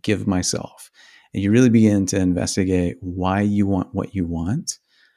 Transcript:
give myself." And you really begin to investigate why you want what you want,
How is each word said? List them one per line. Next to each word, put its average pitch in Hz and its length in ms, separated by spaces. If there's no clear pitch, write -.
give 104 240
myself." - 640
And 95 80
you 101 100
really 123 180
begin 107 360
to 98 140
investigate 90 840
why 92 400
you 104 240
want 98 280
what - 200
you 92 120
want, 85 520